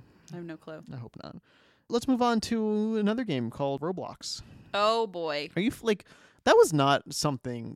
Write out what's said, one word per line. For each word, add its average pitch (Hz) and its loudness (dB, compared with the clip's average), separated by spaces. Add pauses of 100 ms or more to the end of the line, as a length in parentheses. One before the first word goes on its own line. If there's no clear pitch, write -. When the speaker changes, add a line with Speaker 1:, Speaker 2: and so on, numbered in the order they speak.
(320)
Speaker 1:
I 165 -12
have 175 -12
no 160 -12
clue. 160 -16 (120)
Speaker 2:
I - -12
hope 117 -14
not. - -14 (540)
Let's 233 -2
move 247 2
on 233 4
to 220 0
another 220 0
game 127 -2
called 139 -4
Roblox. 147 -8 (320)
Speaker 1:
Oh, 220 2
boy. 160 -4
Speaker 2:
Are 175 0
you, 214 0
f-, - -10
like, 220 0 (400)
that 320 8
was 427 8
not 139 4
something 123 -4